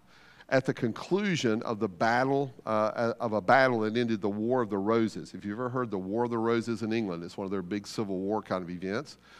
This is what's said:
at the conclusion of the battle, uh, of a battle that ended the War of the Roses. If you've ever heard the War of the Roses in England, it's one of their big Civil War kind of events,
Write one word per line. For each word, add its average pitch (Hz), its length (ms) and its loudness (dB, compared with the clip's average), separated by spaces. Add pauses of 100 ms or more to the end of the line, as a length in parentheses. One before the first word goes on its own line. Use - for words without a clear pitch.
(500)
at 131 160 2
the 127 80 0
conclusion 127 880 0
of 110 160 -4
the 107 80 0
battle, 123 640 0 (120)
uh, 110 540 0
of 117 140 -2
a 101 80 2
battle 123 380 6
that 107 160 0
ended 113 240 2
the 101 100 0
War 117 320 0
of 107 80 -2
the 101 80 -2
Roses. 104 560 0
If 98 120 -12
you've 104 120 -6
ever 123 120 -4
heard 123 200 -4
the 101 80 -4
War 101 280 -2
of 120 60 -2
the 120 60 0
Roses 113 460 0
in 110 80 0
England, 95 320 -2
it's - 140 -12
one 101 80 -4
of 95 60 -6
their 98 100 0
big 101 260 -4
Civil 98 320 -4
War 98 220 -2
kind 95 200 -2
of 85 80 -8
events, 95 480 -6 (220)